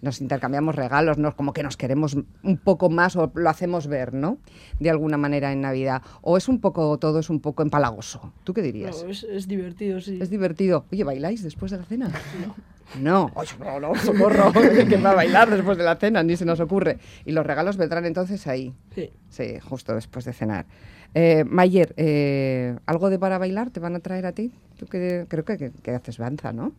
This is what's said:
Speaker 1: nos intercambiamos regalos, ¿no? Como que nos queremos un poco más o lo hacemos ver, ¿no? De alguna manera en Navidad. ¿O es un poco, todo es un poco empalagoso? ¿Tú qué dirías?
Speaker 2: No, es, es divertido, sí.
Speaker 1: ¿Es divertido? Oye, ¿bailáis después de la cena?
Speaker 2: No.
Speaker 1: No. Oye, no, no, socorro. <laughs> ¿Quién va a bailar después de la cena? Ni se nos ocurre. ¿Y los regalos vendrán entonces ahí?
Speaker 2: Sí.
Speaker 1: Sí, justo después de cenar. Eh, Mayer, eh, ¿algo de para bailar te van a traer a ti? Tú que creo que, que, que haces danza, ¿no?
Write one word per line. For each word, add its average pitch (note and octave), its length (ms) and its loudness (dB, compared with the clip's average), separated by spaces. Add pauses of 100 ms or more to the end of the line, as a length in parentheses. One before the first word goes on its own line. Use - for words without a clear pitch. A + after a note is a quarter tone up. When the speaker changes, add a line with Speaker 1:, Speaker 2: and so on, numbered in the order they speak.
Speaker 1:
nos B2+ 180 -6
intercambiamos C#3 540 -2
regalos, C#3+ 420 2
¿no? D3+ 200 0
Como C#3+ 160 -2
que D#3 100 -6
nos C#3 140 -8
queremos C#3 400 -2 (260)
un F#3 140 2
poco F#3 340 2
más F3 240 2
o D#3+ 180 0
lo E3+ 160 2
hacemos F3 380 -2
ver, B2+ 280 -4
¿no? D#3 240 -2 (420)
De D#3 100 2
alguna D3+ 260 0
manera C#3+ 360 0
en C#3 80 -2
Navidad. C3 420 -2 (200)
¿O E3+ 140 2
es F#3+ 120 0
un C4 100 2
poco, D#3 400 0
todo D#3 220 0
es D#3 100 -4
un D#3 80 0
poco D3 240 -4
empalagoso? C3 720 -2 (100)
¿Tú F#3 100 -8
qué G#3 100 -2
dirías? D3+ 420 -6
Speaker 2:
No, F#3 60 -10
es, G3+ 120 -10
es G3+ 240 -8
divertido, F#3 540 -6
sí. F#3 200 -8
Speaker 1:
¿Es F#3 80 -4
divertido? F3+ 640 0
Oye, F#3+ 140 -2
¿bailáis D3+ 400 -4
después F#3 260 -8
de G3 80 -8
la F3 60 -12
cena? A3 240 -6 (360)
Speaker 2:
No. G#3 120 -12 (460)
Speaker 1:
No. E3 320 2
Oye, - 160 -8 (100)
no, C#3 180 -8
no, D3 180 -4
socorro. G3+ 560 4
<laughs> A3+ 360 8
¿Quién G3 160 4
va G3 60 6
a G3 60 8
bailar F#3 340 6
después F#3+ 260 2
de F3 80 -2
la E3+ 120 2
cena? G#3 260 2
Ni E3+ 160 2
se F3+ 80 -2
nos E3+ 120 2
ocurre. E3+ 400 0 (280)
¿Y D3 60 -4
los D#3+ 140 2
regalos D#3+ 300 -2
vendrán E3+ 300 -2
entonces F3+ 400 -4
ahí? C3 260 -6 (220)
Speaker 2:
Sí. E3+ 160 -8 (180)
Speaker 1:
Sí, A2+ 320 -10
justo B2+ 340 -8
después A2+ 300 -8
de B2 80 -10
cenar. G#2+ 320 -6 (500)
Eh, D#3+ 300 4
Mayer, F3+ 520 4
eh, C#3 800 0 (100)
¿algo E3+ 240 0
de F#3+ 80 0
para F#3+ 200 -2
bailar F#3+ 320 -4
te F#3+ 100 -12
van F3 160 -6
a F3 40 -6
traer F#3 260 -8
a F3 60 -6
ti? A3 200 -6 (260)
Tú - 80 -14
que F3+ 420 -4
creo D#3 160 -4
que, G#3+ 120 -4
que, C#3+ 140 -8
que - 220 -12
haces B2 260 -8
danza, A#2+ 340 -6
¿no? A#2 260 -6